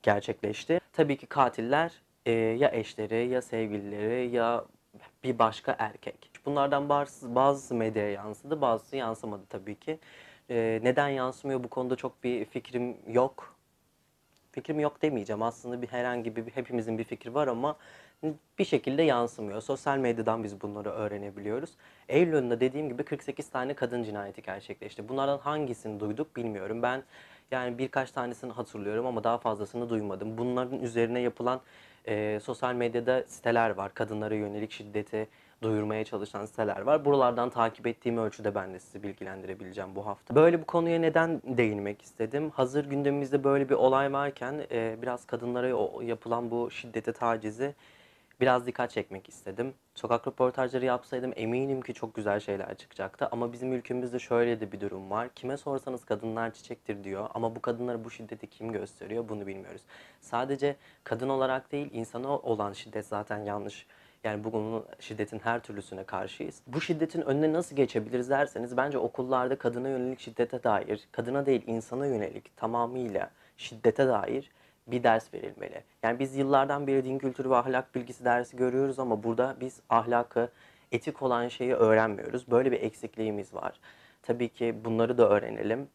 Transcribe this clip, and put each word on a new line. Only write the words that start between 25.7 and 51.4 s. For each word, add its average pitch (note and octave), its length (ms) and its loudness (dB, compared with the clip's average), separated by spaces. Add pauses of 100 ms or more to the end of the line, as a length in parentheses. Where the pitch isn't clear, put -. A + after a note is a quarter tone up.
duyduk G#2+ 360 -4
bilmiyorum. A2 460 -4
Ben B2+ 220 0 (480)
yani B2 260 -2
birkaç C3 340 -2
tanesini B2 400 -6
hatırlıyorum A2 540 -4
ama A2+ 180 -2
daha A#2 140 4
fazlasını A2+ 520 -2
duymadım. G#2+ 480 -2
Bunların B2 420 -2
üzerine A#2 400 0
yapılan, B2 420 0 (460)
e, G#2+ 320 0
sosyal B2 340 -2
medyada A#2+ 540 2
siteler A#2 420 2
var. G2 240 -4
Kadınlara G#2+ 420 -2
yönelik G#2 360 -4
şiddeti G#2+ 560 -4 (340)
duyurmaya G#2+ 440 0
çalışan G#2 400 -6
siteler G#2 360 -2
var. C#3+ 240 4
Buralardan B2 440 6
takip A#2 380 0
ettiğim A#2 300 -2
ölçüde G#2 380 -2
ben F#2+ 180 -4
de F2+ 60 -12
sizi - 240 -16
bilgilendirebileceğim F#2+ 920 -10
bu G2 100 -6
hafta. G#2 300 -4
Böyle E3 260 8
bu D#3+ 40 -10
konuya E3+ 340 2
neden E3 440 2
değinmek G#2+ 580 2
istedim? C3+ 480 -4
Hazır C#3 360 2
gündemimizde C#3 580 0
böyle C#3 260 4
bir C3+ 60 6
olay C3+ 380 6
varken, C#3 580 -4
e, A2+ 300 -2
biraz B2 240 -4
kadınlara B2 500 -2
o, - 260 -2
yapılan A#2 500 -2
bu A#2+ 200 -2
şiddete, A2+ 420 -6
tacizi A#2 600 -2 (640)
biraz B2+ 240 4
dikkat B2 260 -2
çekmek F#2+ 380 -6
istedim. A#2 440 -6 (220)
Sokak A#2 320 -2
röportajları B2+ 580 0
yapsaydım B2 500 -2
eminim C3 460 -2